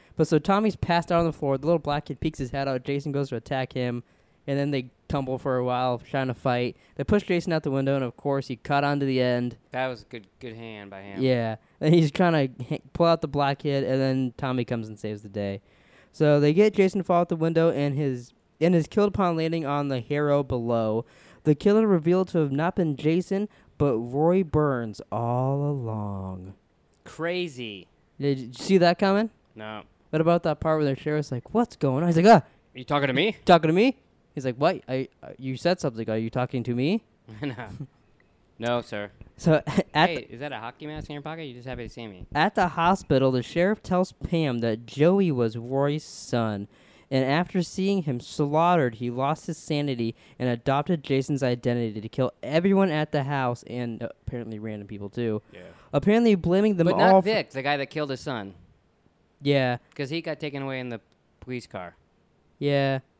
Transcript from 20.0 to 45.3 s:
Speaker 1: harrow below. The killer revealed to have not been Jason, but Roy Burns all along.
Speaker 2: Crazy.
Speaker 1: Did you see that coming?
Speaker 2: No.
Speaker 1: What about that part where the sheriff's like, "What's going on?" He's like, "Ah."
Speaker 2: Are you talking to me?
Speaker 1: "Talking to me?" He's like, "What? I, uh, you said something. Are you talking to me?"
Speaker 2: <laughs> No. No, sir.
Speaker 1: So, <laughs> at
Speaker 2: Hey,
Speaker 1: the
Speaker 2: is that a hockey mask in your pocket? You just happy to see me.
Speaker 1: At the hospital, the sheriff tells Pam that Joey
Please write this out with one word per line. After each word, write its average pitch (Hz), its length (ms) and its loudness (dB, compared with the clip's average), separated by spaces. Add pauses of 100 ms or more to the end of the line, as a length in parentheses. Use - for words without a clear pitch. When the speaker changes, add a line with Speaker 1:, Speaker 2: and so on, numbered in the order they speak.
Speaker 1:
harrow 147 420 0
below. 117 640 -2 (400)
The 151 100 6
killer 208 320 4
revealed 180 420 2
to 180 100 -2
have 147 140 0
not 160 240 0
been 160 200 0
Jason, 180 520 0 (300)
but 139 200 2
Roy 147 460 2
Burns 139 560 0 (120)
all 123 500 0
along. 101 920 -6 (500)
Speaker 2:
Crazy. 143 840 -8 (340)
Speaker 1:
Did 139 180 0
you 127 160 -12
see - 240 4
that 175 200 4
coming? 202 320 2 (240)
Speaker 2:
No. 107 280 -12 (280)
Speaker 1:
What 156 120 0
about 170 220 4
that 151 160 -2
part 156 220 2
where 139 120 0
the - 60 -8
sheriff's 151 320 -4
like, 120 220 -8
"What's 233 220 0
going 135 280 0
on?" 175 40 2
He's 165 80 4
like, 175 100 6
"Ah." 208 180 10 (300)
Speaker 2:
Are - 40 -18
you 127 60 -14
talking 143 240 0
to 131 40 0
me? 180 320 0
Speaker 1:
"Talking 165 240 8
to 160 60 4
me?" 240 240 4 (360)
He's 135 100 -6
like, 127 120 -2
"What? 160 320 0
I, 131 200 -4 (140)
uh, - 140 -16
you 131 200 -8
said 175 240 0
something. 113 280 -4
Are 110 80 0
you 113 140 -2
talking 127 340 -4
to 120 100 -4
me?" 151 280 0 (260)
Speaker 2:
<laughs> 107 140 -16
No. 139 120 -6 (1040)
No, 120 240 -2
sir. 104 280 -10 (260)
Speaker 1:
So, 160 180 4
<laughs> - 400 -2
at 160 160 4
Speaker 2:
Hey, 165 60 -6
Speaker 1:
the 123 180 -12
Speaker 2:
is 117 60 -14
that 143 120 -10
a 120 60 -8
hockey 117 280 -12
mask 151 240 -12
in 147 40 -12
your 143 80 -10
pocket? 160 240 -10
You 123 80 -14
just 123 120 -18
happy 123 220 -10
to - 40 -16
see 117 140 -12
me. 98 280 -16
Speaker 1:
At 165 200 2
the 185 140 2
hospital, 160 640 2
the 127 100 0
sheriff 185 400 0
tells 185 300 0
Pam 143 480 -2
that 117 260 -2
Joey 170 460 4